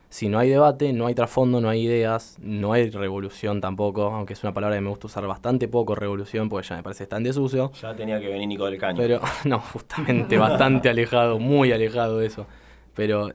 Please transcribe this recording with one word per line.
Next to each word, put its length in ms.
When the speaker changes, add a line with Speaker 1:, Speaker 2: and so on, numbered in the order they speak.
Speaker 1:
Si 180
no 100
hay 120
debate, 420
no 160
hay 80
trasfondo, 460
no 80
hay 140
ideas, 580
no 320
hay 160
revolución 720
tampoco, 520
aunque 200
es 100
una 100
palabra 220
que 60
me 80
gusta 180
usar 180
bastante 440
poco, 260
revolución, 540
porque 180
ya 80
me 80
parece 220
bastante 260
sucio. 400
Speaker 2:
Ya 140
tenía 240
que 80
venir 220
Nico 160
del 120
Caño. 200
Speaker 1:
Pero, 240
<laughs> 120
no, 160
justamente, 760
bastante 520
alejado, 500
muy 320
alejado 460
de 100
eso. 200
Pero 400